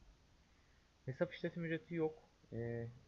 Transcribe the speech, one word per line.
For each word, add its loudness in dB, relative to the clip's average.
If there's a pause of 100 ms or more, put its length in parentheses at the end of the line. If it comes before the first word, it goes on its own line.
(1040)
Hesap 2
işletim 0
ücreti 0
yok. 2 (240)
E, -2 (200)